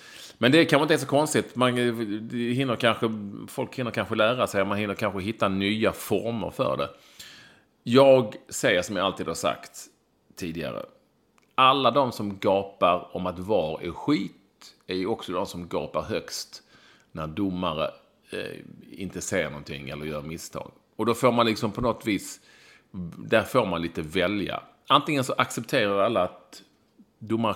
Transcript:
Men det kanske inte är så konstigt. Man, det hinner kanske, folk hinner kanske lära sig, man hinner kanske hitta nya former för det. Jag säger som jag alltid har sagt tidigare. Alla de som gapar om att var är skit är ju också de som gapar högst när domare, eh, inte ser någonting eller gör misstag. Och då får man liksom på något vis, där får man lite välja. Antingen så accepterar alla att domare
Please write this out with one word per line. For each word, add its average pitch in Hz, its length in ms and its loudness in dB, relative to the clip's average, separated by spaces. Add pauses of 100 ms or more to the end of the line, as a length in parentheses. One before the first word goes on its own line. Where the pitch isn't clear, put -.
(380)
Men 123 140 6
det 165 120 8
kanske 143 180 4
inte 156 120 2
är 147 40 2
så 135 80 -6
konstigt. 143 500 0
Man, 123 180 2 (540)
det 123 80 -8 (160)
hinner 127 240 -2
kanske, 117 300 2 (420)
folk - 300 -8
hinner 123 120 -4
kanske 107 240 -4
lära 110 320 2
sig, 98 180 0
man 101 140 -2
hinner 104 160 -2
kanske 98 260 -4
hitta 104 280 -2
nya 98 440 0
former 104 580 -4
för - 260 -2
det. 69 140 -4 (920)
Jag 131 520 6 (140)
säger 98 340 2
som 101 140 -6
jag 90 100 2
alltid 90 200 -4
har 80 80 -4
sagt - 460 -4 (560)
tidigare. 76 460 -8 (720)
Alla 131 360 6
de 127 220 2
som 101 260 -6
gapar 98 800 2
om 90 100 -4
att 90 120 -4
var 90 440 0
är 87 100 -4
skit 120 400 -2 (540)
är 92 80 -6
ju 92 120 -2
också 104 260 -4
de 92 140 -2
som 87 220 -10
gapar 78 340 -4
högst - 600 -8 (500)
när 80 140 -8
domare, 90 640 -2 (400)
eh, 92 280 -8 (340)
inte 90 280 -10
ser 90 300 -2
någonting 71 380 -12
eller 73 180 -8
gör 76 160 -6
misstag. - 480 -12 (260)
Och 107 100 -2
då 117 80 4
får 123 180 4
man 117 140 4
liksom 110 260 0
på - 80 -8
något 117 260 -2
vis, - 340 -2 (800)
där 107 240 2
får 113 240 0
man 85 160 -2
lite 85 200 -4
välja. 90 600 -2 (240)
Antingen 139 380 2
så - 80 -2
accepterar 113 640 0
alla 101 240 4
att - 400 -8 (560)
domare 113 380 0